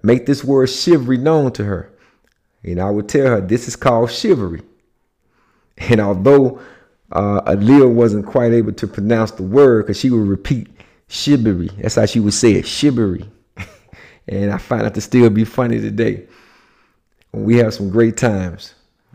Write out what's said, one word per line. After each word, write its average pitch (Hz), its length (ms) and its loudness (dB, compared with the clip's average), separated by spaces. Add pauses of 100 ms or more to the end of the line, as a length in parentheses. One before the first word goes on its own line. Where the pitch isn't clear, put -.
make 123 240 2
this 143 180 -2
word 131 240 2
chivalry 131 480 0
known 143 360 0
to 101 120 -6
her. 95 280 -8 (720)
And 87 160 -6
I 98 100 -2
would 104 180 -4
tell 139 180 2
her, 117 140 2
"This 104 280 -2
is - 80 -10
called 117 340 0
chivalry." 104 520 -2 (1160)
And 113 220 0
although, 123 580 2 (540)
uh, 101 300 -2
Aaliyah 120 460 4
wasn't 113 380 2
quite 120 260 0
able 110 200 0
to - 160 -10
pronounce 110 420 -2
the - 140 -12
word, 113 420 4
'cause 104 100 -4
she 131 140 -2
would 110 160 0
repeat 98 400 -4 (400)
"chivalry." 107 640 -2 (100)
That's - 140 -4
how 107 120 2
she 117 120 -2
would 101 160 0
say 113 200 2
it, 90 120 -2
"chivalry." 98 640 -2 (260)
<laughs> - 80 -16 (600)
And 101 260 -4
I 95 60 -4
find 110 280 -4
it 107 80 -6
to 107 60 -8
still 117 300 4
be 107 140 0
funny 117 360 -4
today. 104 460 -4 (1080)
We 107 260 0
have 110 160 2
some 101 160 -6
great 113 260 2
times. 95 580 -4 (400)